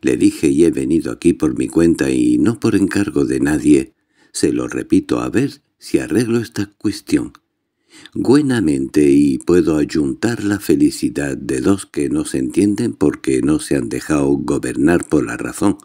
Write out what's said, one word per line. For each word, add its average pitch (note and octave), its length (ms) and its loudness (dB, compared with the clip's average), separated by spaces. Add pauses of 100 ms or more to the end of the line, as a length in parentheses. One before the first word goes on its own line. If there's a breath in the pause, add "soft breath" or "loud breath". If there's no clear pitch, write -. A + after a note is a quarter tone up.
le B1+ 160 0
dije, D#2 320 0
«y D2 160 4
he D#2+ 60 4
venido C#2 400 -2
aquí E2+ 220 0
por B1+ 240 -2
mi B1 100 -4
cuenta D#2+ 420 2
y B1 280 2
no A2 220 0
por A2 160 0
encargo F#2 500 0
de B1+ 140 -2
nadie. C#2+ 540 2 (380)
Se D#2+ 200 -2
lo B1 160 -4
repito, B1 540 -2
a B1 80 -4
ver B2+ 320 -4 (160)
si - 220 -4
arreglo A#2+ 400 -2
esta G#2 260 -6
cuestión. - 680 -4 (840 loud breath)
Buenamente, D2+ 960 2
y C#2+ 260 4
puedo E2 400 2
ayuntar D#2+ 680 -2
la G2+ 160 0
felicidad C#2+ 760 0
de C2 240 -4
dos F#2+ 240 0
que C#2+ 240 -6
no D3+ 160 -2
se - 140 -4
entienden G2 540 0
porque C#2 500 0
no D2 160 2
se - 160 -4
han B1+ 120 -2
dejado C#2 440 -2
gobernar - 760 0
por C#2+ 180 2
la A#1+ 120 -10
razón, - 480 -4